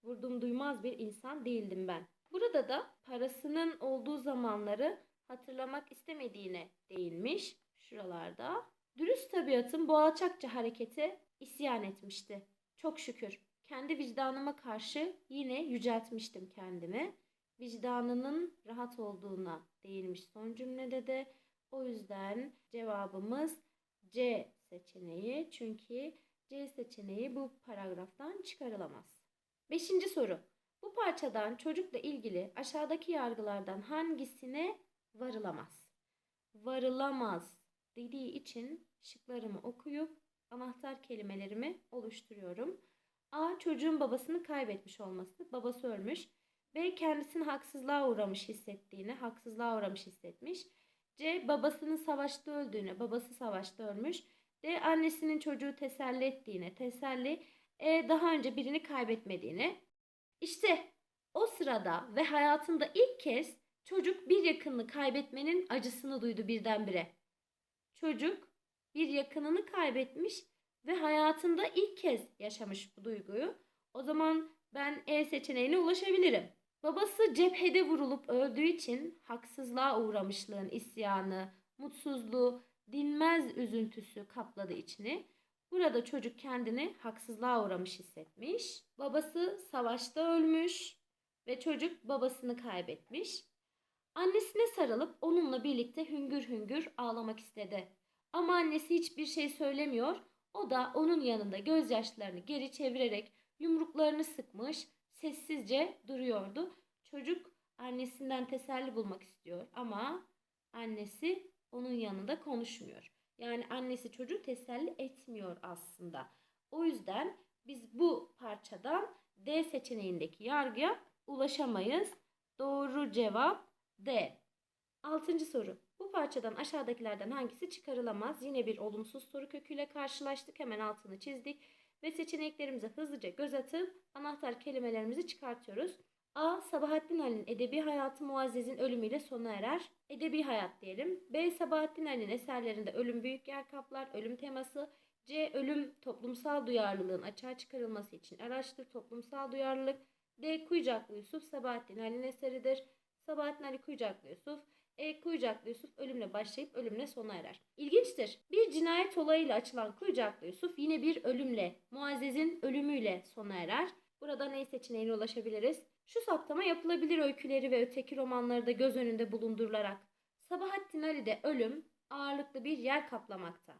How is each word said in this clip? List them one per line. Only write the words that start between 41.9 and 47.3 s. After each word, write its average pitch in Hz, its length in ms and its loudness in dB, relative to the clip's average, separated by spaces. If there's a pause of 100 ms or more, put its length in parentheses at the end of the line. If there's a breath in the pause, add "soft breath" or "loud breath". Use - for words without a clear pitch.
oluşturuyorum. 220 880 -8 (520 soft breath)
A. 330 260 0
Çocuğun 311 420 2
babasını 262 420 0
kaybetmiş 247 580 -6
olması. 190 520 -10
Babası 247 360 -4
ölmüş. 226 400 -4 (460)
B. 359 200 0
Kendisini 311 500 0